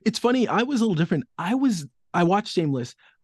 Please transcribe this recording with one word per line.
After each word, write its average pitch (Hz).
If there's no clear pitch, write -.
it's -
funny. 247
I 202
was 269
a 226
little 208
different. 160
I 180
was, 240
I 175
watched 196
Shameless. 139